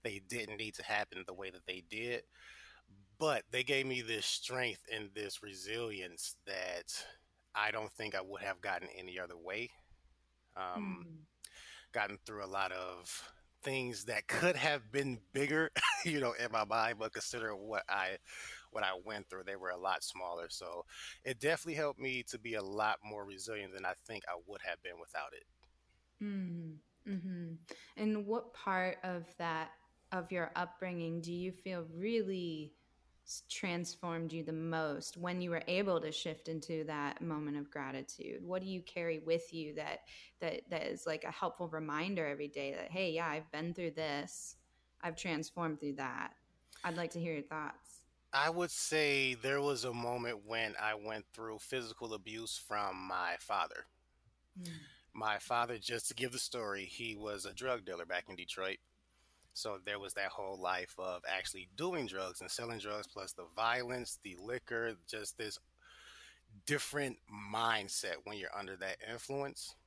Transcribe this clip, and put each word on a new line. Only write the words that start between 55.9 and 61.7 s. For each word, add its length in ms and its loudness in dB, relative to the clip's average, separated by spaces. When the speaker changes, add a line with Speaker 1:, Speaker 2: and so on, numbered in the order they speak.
Speaker 1:
to 40 -2
give 200 0
the 60 -2
story, 460 0
he 300 -4
was 300 -4
a 80 -4
drug 300 0
dealer 220 -4
back 240 0
in 60 -8
Detroit. 420 -2
So 300 -4
there 140 -2
was 160 -6
that 140 2
whole 340 -4
life 380 2
of 280 -2
actually 480 -2